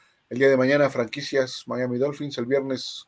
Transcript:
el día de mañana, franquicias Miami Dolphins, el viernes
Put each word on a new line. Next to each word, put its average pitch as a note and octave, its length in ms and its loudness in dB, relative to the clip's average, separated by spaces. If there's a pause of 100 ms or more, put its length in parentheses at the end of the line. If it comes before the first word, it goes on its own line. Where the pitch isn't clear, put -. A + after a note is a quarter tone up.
(300)
el A#2+ 80 -6
día C#3 100 6
de C3+ 80 6
mañana, C3+ 320 4
franquicias B2+ 760 -4
Miami B2 320 -4
Dolphins, C#3+ 400 -4
el A#2+ 80 -4
viernes C3+ 600 -2